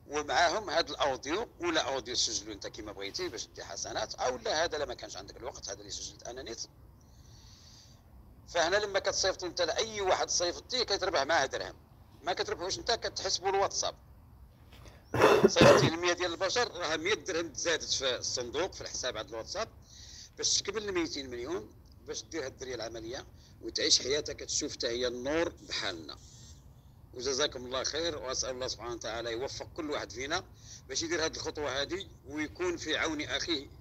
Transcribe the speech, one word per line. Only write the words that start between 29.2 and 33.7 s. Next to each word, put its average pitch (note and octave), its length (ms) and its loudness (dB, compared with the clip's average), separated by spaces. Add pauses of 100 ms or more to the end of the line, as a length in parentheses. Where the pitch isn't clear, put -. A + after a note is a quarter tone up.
يوفق B2 360 -4 (100)
كل D3+ 140 -4
واحد A2 200 -4
فينا C#3+ 320 -2 (440)
باش C3+ 160 -2
يدير D#3+ 220 2
هاد D#3+ 100 -2
الخطوه C#3+ 460 -2
هادي E3+ 260 -4 (200)
ويكون D#3 500 -2
في D3 200 0
عون D3+ 240 0
اخيه. C#3 460 -2 (140)